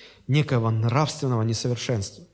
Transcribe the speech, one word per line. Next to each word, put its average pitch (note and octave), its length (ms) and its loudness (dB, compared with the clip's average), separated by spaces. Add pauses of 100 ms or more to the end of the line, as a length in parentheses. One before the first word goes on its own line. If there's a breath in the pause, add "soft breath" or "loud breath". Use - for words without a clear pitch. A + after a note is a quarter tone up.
(260 loud breath)
некого C3+ 420 2
нравственного A#2 720 0
несовершенства. A2+ 920 -2